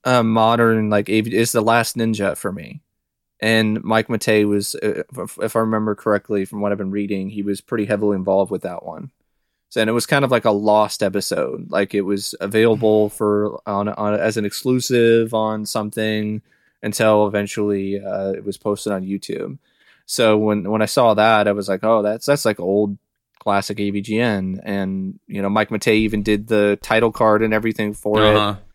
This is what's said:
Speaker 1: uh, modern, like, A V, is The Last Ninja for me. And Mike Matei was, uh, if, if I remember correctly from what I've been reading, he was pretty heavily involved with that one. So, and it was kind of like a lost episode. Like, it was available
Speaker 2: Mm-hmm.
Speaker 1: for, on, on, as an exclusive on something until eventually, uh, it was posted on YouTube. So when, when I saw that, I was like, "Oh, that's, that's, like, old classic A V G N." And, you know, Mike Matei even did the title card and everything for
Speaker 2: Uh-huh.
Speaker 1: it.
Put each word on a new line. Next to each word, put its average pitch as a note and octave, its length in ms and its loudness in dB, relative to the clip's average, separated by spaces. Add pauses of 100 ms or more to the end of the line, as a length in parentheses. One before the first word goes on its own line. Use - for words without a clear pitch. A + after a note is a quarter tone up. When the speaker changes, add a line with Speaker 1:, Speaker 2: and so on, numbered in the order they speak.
Speaker 1:
uh, B2+ 180 4
modern, A2+ 680 4
like, G#2 180 2
A A2 140 2
V, A2 120 -4
is A2+ 180 2
The A2+ 100 2
Last A#2 340 2
Ninja A2 400 -2
for F#2+ 160 -6
me. - 280 -14 (600)
And A2 420 2
Mike A2 260 0
Matei G#2+ 380 2
was, G2+ 300 -2
uh, - 260 -4 (160)
if, F#2+ 240 -12
if A2 140 -4
I A2+ 40 2
remember A2 340 -2
correctly G2+ 500 -2
from G#2 160 -10
what G2+ 100 -2
I've G2+ 80 -4
been F#2+ 120 -6
reading, G2+ 400 -4
he G#2 120 -8
was G2+ 180 -4
pretty G#2+ 260 -4
heavily G#2 280 0
involved F#2+ 360 0
with F#2 120 -6
that F2 220 -10
one. D#2+ 260 -14 (600)
So, A#2+ 100 -2
and A2 100 2
it - 20 0
was A#2 140 0
kind C#3 180 2
of C3 60 -2
like A#2+ 140 2
a A2 80 4
lost G#2+ 500 2
episode. F#2 640 -2
Like, F#2+ 260 -2
it G2+ 80 0
was G2+ 380 -4
available G#2+ 680 2
Speaker 2:
Mm-hmm. - 80 -10
Speaker 1:
for, G#2 500 -2
on, G#2 220 -2
on, G#2 260 -2
as A2 220 0
an G#2 80 -2
exclusive A#2 880 2
on A2 320 -2
something G#2+ 760 -4 (400)
until G#2+ 440 4
eventually, G2+ 760 -2
uh, G2 300 -6
it G2+ 140 -6
was G2+ 120 -6
posted G#2 360 -4
on F#2+ 120 -4
YouTube. G2 540 -8 (480)
So A2 320 4
when, G#2 320 0
when A2 100 0
I G#2+ 60 2
saw A#2 280 4
that, G#2+ 340 4
I G#2 40 2
was G2 160 -4
like, F#2+ 140 -2
"Oh, A2 200 2
that's, G#2+ 240 -2
that's, C#3+ 180 0
like, G#2+ 160 0
old G2+ 360 0 (440)
classic G2+ 400 -2
A G2+ 100 -2
V G2+ 100 -4
G A2 200 -4
N." F#2+ 440 -2
And, F#2+ 640 -4
you G2+ 160 -8
know, G2 80 -2
Mike G#2+ 200 0
Matei A2 240 0
even G#2+ 280 0
did G#2+ 240 0
the G#2 340 2
title A2+ 300 2
card A2 320 2
and A2 100 0
everything G#2+ 420 -2
for G#2+ 280 0
Speaker 2:
Uh-huh. G#2 360 4
Speaker 1:
it. - 60 -20 (100)